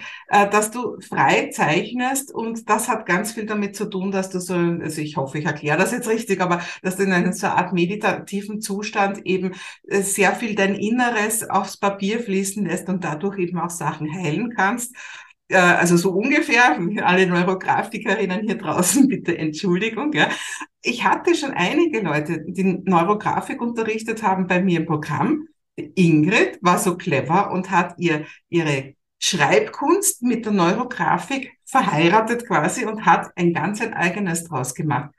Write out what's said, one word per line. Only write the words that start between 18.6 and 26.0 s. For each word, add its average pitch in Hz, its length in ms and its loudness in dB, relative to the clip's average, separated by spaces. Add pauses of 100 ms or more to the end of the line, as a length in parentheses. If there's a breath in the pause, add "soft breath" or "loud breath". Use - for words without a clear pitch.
<laughs> - 0 -
bitte 185 300 -2
Entschuldigung, 202 760 -2
ja. 156 160 4 (520 loud breath)
Ich - 220 -4
hatte 339 320 2
schon 285 160 -4
einige 247 500 2
Leute, 156 460 -2
die 180 160 -2
Neurografik 185 960 0
unterrichtet 220 640 -4
haben 185 240 0
bei 180 140 2
mir 175 200 2
im 165 40 -2
Programm. 147 640 -2 (280)
Ingrid 165 840 4